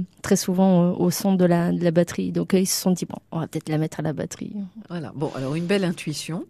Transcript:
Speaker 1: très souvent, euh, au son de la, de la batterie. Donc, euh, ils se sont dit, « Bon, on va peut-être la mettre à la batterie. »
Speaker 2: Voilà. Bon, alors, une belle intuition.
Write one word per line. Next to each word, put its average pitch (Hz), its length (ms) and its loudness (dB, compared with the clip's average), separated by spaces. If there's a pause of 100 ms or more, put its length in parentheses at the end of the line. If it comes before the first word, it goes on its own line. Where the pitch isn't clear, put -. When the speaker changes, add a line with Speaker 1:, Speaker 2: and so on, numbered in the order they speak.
(220)
Speaker 1:
très - 160 2
souvent, 185 440 4
euh, 175 120 4
au 175 180 2
son 196 240 0
de 180 80 4
la, 175 300 4
de 175 100 -2
la 175 80 4
batterie. 175 400 0
Donc, 170 220 -4
euh, 190 60 8
ils 190 60 2
se - 140 -2
sont 185 120 2
dit, « 175 180 0
Bon, - 80 -8 (160)
on 165 80 -2
va 151 60 -4
peut-être - 200 -8
la 156 100 0
mettre 156 220 -2
à 156 40 -4
la 156 100 -2
batterie. » - 400 -8 (360)
Speaker 2:
Voilà. 160 240 -10
Bon, 139 220 -4
alors, 135 200 -4
une 170 100 -4
belle 196 180 2
intuition. 170 680 -6